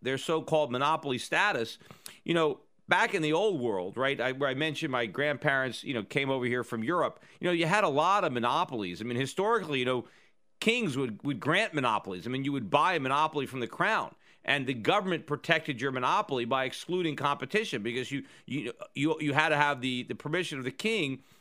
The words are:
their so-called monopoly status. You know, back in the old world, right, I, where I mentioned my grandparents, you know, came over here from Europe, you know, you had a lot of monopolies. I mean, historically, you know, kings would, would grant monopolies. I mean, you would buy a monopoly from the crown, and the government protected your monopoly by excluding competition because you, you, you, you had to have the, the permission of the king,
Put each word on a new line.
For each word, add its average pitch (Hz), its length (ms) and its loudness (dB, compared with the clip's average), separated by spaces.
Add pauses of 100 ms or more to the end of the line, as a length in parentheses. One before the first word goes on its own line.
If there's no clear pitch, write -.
their 131 160 -2
so-called 156 520 0
monopoly 143 460 0
status. 156 640 0 (440)
You 165 120 0
know, 156 240 2 (280)
back 208 280 4
in 170 80 0
the 151 100 2
old 185 260 2
world, 101 380 -2
right, 131 240 0
I, 127 120 0
where 135 140 -2
I 131 60 -2
mentioned 151 380 -2
my 120 160 0
grandparents, 135 760 0
you 139 120 -4
know, 107 80 -2
came 139 260 -2
over 131 160 0
here 123 180 0
from 113 200 -4
Europe, 147 360 0 (200)
you - 80 -2
know, 180 60 4
you 165 120 2
had 202 180 4
a 180 60 4
lot 175 340 4
of 160 80 0
monopolies. 120 720 0
I 110 40 -6
mean, 120 120 -4
historically, 165 640 0
you 123 60 0
know, 123 200 0 (540)
kings 220 360 2
would, 127 280 -4
would 135 160 -4
grant 185 340 2
monopolies. 104 540 0
I - 20 -4
mean, 131 140 -4
you 143 80 -2
would 131 180 -4
buy 156 240 6
a 165 60 0
monopoly 143 480 0
from 127 120 -8
the 117 80 -2
crown, 185 460 0 (340)
and 139 200 2
the 139 80 -2
government 175 500 2
protected 147 560 0
your 135 100 -2
monopoly 131 540 0
by 131 200 0
excluding 165 500 -2
competition 143 640 -2
because 120 300 -4
you, 139 100 -4 (240)
you, 120 260 -6 (220)
you, 151 260 0
you 147 140 0
had 156 160 4
to 151 80 4
have 143 240 2
the, 123 220 -2
the - 100 -8
permission 156 460 -4
of 127 40 -6
the 127 60 -2
king, 156 540 -2 (180)